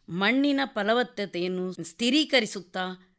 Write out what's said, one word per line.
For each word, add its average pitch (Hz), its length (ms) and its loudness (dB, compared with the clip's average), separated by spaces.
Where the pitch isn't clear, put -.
ಮಣ್ಣಿನ 262 560 2
ಫಲವತ್ತತೆಯನ್ನು 196 1080 -2
ಸ್ಥಿರೀಕರಿಸುತ್ತಾ 202 1500 -2